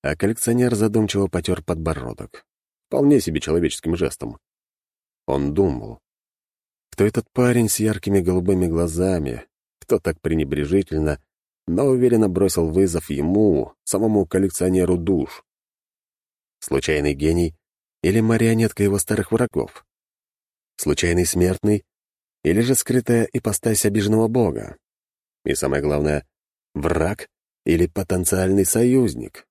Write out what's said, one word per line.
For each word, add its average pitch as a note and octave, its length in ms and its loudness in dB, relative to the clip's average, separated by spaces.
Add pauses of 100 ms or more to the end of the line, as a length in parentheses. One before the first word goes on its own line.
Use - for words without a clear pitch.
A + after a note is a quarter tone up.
А D2 140 -4
коллекционер A#2 600 0
задумчиво G#2 520 0
потёр F2 360 -4
подбородок, D2+ 800 -6 (420)
вполне C#3+ 340 4
себе D2+ 180 -2
человеческим E2 560 -2
жестом. B1+ 440 -6 (880)
Он C#2 260 -2
думал. B1+ 460 -2 (920)
Кто - 140 0
этот A2 260 -2
парень A#2+ 380 2
с - 100 -4
яркими G2+ 400 0
голубыми F2+ 460 0
глазами? E2 800 -2 (340)
Кто G#2+ 200 -2
так E2 220 -4
пренебрежительно, D2+ 1000 -2 (460)
но F2+ 180 0
уверенно A#2+ 440 4
бросил F2+ 380 0
вызов E2+ 440 0
ему, E2 720 2
самому G2+ 420 0
коллекционеру F#2 720 0
душ? E2+ 460 -2 (1160)
Случайный D2 540 -2
гений D#2+ 420 0 (460)
или G#2 200 2
марионетка A2+ 600 0
его G2+ 160 2
старых G#2+ 340 -2
врагов? A2 540 -4 (920)
Случайный E2+ 500 0
смертный F#2 560 0 (600)
или F2+ 180 2
же B2 120 0
скрытая A#2+ 580 0
ипостась A2 540 -2
обиженного G#2+ 420 2
бога? G#2 500 -2 (680)
И C#2 80 0
самое C#2 300 -2
главное, D2 420 0 (480)
враг D#2 560 -4 (360)
или E2+ 200 2
потенциальный F#2 800 0
союзник? A2+ 840 0